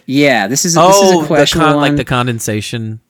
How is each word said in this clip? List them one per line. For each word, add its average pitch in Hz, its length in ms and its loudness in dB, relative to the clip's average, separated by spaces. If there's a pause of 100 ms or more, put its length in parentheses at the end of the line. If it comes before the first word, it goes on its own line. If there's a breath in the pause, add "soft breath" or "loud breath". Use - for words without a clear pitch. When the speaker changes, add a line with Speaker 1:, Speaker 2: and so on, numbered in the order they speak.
Speaker 1:
Yeah, 131 420 0
this 131 160 -4
is 165 140 -2
a, - 20 4
this 185 160 6
is 196 160 4
a 185 40 4
Speaker 2:
Oh, 165 80 0
the 156 40 -6
Speaker 1:
questionable 156 460 0
Speaker 2:
con-, 147 80 0
like, 143 80 0
Speaker 1:
one. 147 80 -2
Speaker 2:
the 131 80 -4
condensation. 113 1040 -6